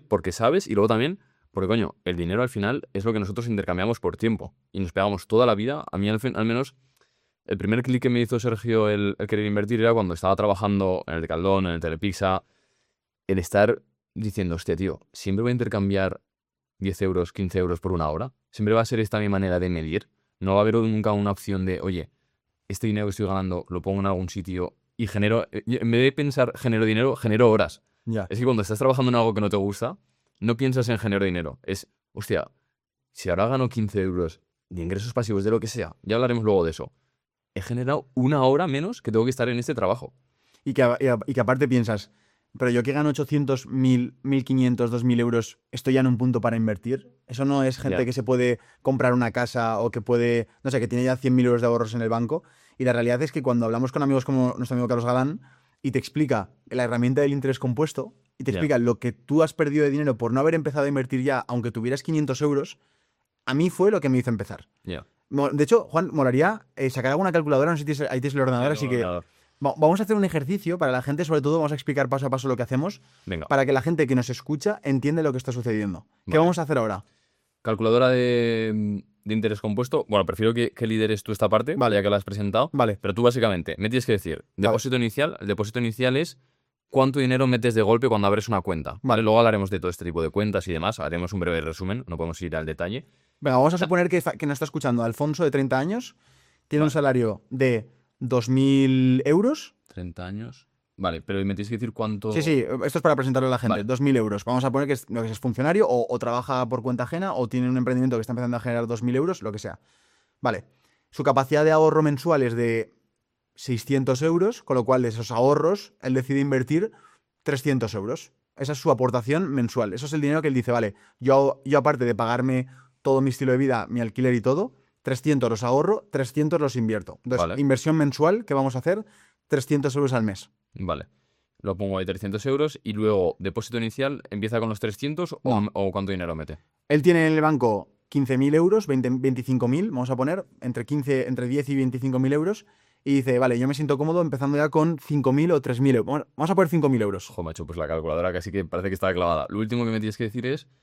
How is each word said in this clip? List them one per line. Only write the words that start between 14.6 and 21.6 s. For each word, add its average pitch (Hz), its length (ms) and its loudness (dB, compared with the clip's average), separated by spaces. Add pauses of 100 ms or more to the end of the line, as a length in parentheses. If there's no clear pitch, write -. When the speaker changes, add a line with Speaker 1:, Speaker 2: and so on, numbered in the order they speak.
Speaker 1:
tío, 85 240 -4 (140)
siempre 98 300 -4
voy 123 60 0
a 123 40 0
intercambiar 98 680 -2 (580)
diez 95 220 -4
euros, 90 320 0
quince 95 260 -4
euros 87 200 -2
por 92 120 -4
una 82 180 -2
hora. 95 240 -8 (180)
Siempre 104 240 0
va 113 60 6
a 113 40 -2
ser 113 140 -2
esta 107 200 -2
mi 104 100 -2
manera 95 300 0
de 90 100 0
medir. 82 400 -4 (300)
No 95 140 0
va 101 60 6
a - 20 6
haber 110 140 2
nunca 110 360 0
una 101 200 0
opción 95 340 -4